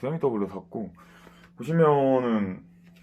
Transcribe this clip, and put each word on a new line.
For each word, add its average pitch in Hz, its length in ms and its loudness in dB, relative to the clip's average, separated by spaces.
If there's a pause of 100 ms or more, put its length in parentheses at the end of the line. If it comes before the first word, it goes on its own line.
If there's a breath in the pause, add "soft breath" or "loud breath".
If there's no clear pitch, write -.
세미 147 200 -6
더블로 110 280 -2
샀고, 95 440 -12 (640 loud breath)
보시면은 131 1080 2 (400)